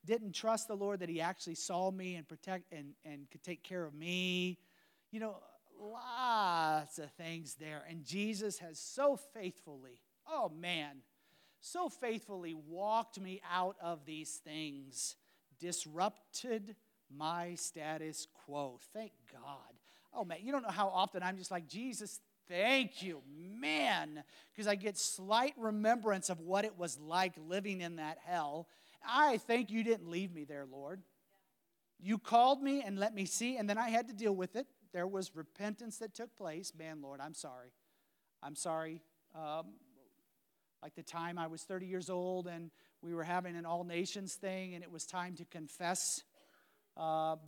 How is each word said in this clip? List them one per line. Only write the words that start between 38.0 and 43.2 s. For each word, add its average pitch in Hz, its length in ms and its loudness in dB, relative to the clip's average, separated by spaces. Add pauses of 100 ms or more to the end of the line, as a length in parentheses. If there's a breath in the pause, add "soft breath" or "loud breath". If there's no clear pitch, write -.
I'm 143 120 -8
sorry." 160 480 -2 (320)
Um, 156 460 -6 (1000)
like 151 140 -12
the 165 80 -12
time 175 360 -4
I 165 80 0
was 160 180 -6
thirty 185 220 -4
years 185 240 -4
old 180 360 0
and 170 240 -8 (300 soft breath)
we 170 140 -6
were 165 100 0